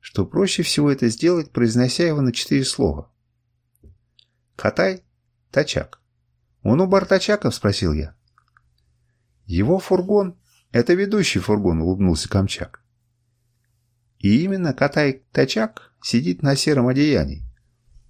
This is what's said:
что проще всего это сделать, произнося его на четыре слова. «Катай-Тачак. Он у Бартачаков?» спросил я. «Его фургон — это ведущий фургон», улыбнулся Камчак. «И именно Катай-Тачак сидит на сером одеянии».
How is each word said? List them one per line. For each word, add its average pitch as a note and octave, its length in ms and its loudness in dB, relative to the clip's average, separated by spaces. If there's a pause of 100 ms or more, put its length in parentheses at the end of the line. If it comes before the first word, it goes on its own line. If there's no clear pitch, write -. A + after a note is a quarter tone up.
что - 240 -4
проще F#3 380 -2
всего D3 280 0
это C3+ 160 0
сделать, D#3 440 0
произнося B2 540 2
его D#3 140 0
на B2+ 140 0
четыре C3+ 320 -2
слова. D#2 440 -2 (1500)
«Катай-Тачак. - 1400 -6 (600)
Он B2 200 2
у F#3+ 60 2
Бартачаков?» F#3+ 680 2
спросил F#2+ 380 0
я. D2 240 -6 (1300)
«Его G#2 340 0
фургон — F#3 580 0 (340)
это A#2+ 220 2
ведущий G3 460 0
фургон», F#2 420 0
улыбнулся F2+ 460 0
Камчак. - 560 -4 (1400)
«И A2 240 4
именно F#3 300 -2
Катай-Тачак C#3+ 1300 -2
сидит D#3+ 400 -2
на C#3 160 0
сером C#3 300 0
одеянии». B2+ 600 0 (640)